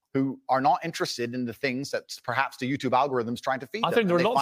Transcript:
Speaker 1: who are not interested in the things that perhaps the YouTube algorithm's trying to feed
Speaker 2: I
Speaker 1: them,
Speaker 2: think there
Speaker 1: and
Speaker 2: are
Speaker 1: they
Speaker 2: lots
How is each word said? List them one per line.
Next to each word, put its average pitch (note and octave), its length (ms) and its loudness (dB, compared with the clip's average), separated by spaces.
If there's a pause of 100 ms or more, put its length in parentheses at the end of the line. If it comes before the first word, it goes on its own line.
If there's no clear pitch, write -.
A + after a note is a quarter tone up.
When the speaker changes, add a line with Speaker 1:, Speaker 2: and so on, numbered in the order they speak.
(160)
Speaker 1:
who C3+ 240 0 (100)
are C3 100 2
not D3+ 240 2
interested C3+ 520 -4
in B2+ 100 -4
the A#2 80 -4
things C3 380 -4
that - 320 -8
perhaps B2+ 340 -2
the B2+ 100 -4
YouTube B2+ 300 0
algorithm's B2 420 0
trying C3 200 -2
to C3 80 -12
feed A3 180 -4
Speaker 2:
I E3+ 60 2
Speaker 1:
them, - 60 0
Speaker 2:
think A3 100 4
there F3 100 4
Speaker 1:
and F3 80 4
Speaker 2:
are G#3+ 40 2
Speaker 1:
they B3 40 2
Speaker 2:
lots - 80 4